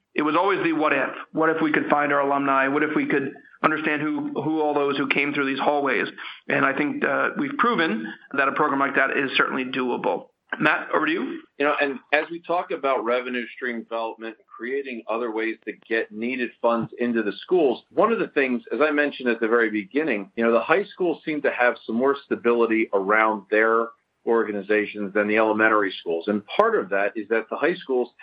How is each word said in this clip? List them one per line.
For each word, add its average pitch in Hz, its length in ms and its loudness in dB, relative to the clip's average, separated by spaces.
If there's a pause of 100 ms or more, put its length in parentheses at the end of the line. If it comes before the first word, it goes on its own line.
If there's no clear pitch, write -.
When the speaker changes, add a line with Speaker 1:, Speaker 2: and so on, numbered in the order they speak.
(140)
Speaker 1:
it 151 60 -2
was 151 160 2
always 185 260 2
the 165 120 0
what 151 180 2
if. 131 160 0 (240)
What 160 160 2
if 156 140 0
we 156 100 0
could 147 160 0
find 147 240 2
our 143 80 2
alumni? 139 480 2
What 147 140 0
if 151 120 0
we 143 120 0
could 139 260 -2 (320)
understand 156 380 0
who, 147 280 -4 (120)
who 156 180 0
all 147 140 2
those 139 240 0
who 139 100 0
came 143 240 0
through 143 140 0
these 135 120 -4
hallways? 135 480 0 (420)
And 143 180 2
I 135 100 0
think, 143 260 -2
uh, 135 360 0
we've - 180 -4
proven 208 500 0 (300)
that 135 100 2
a 139 60 0
program 139 260 0
like 135 180 0
that 135 200 2
is 135 220 0
certainly 135 260 0
doable. 123 640 -2 (340)
Matt, 151 340 2
over 156 120 0
to 151 60 0
you. 226 280 -6 (180)
Speaker 2:
You 147 60 0
know, 147 160 2
and 139 180 -2 (140)
as 151 180 2
we 170 120 -10
talk 185 300 -4
about 135 340 -2
revenue 123 400 -2 (100)
stream 117 280 -6
development 113 520 -8
and - 100 -20
creating 127 600 -8
other 113 220 -4
ways 110 340 -4
to 104 80 -8 (160)
get 113 240 -2
needed 120 380 -6 (100)
funds 117 380 0
into 120 240 0
the 101 180 -2
schools, 151 500 2
one 190 220 2
of 220 60 2
the 160 100 -2
things, 127 420 0
as 117 120 0
I 151 80 4
mentioned 143 400 0
at 113 100 0
the 117 80 0
very 117 220 4
beginning, 107 640 -2
you 113 80 0
know, 117 80 4
the 113 80 6
high 170 240 2
schools 170 400 -4
seem 151 160 -4
to 131 100 2
have 123 260 2 (100)
some 113 100 -2
more 139 300 2
stability 113 640 2
around 104 580 2
their 113 360 4 (380)
organizations 104 920 0
than 104 120 2
the 107 120 2
elementary 107 600 4
schools. 82 300 -4
And 104 180 0
part 220 320 0
of 98 120 -4
that 98 260 -2
is 104 140 -8
that 110 200 0
the 101 60 -6
high 165 180 0
schools 127 360 -4 (120)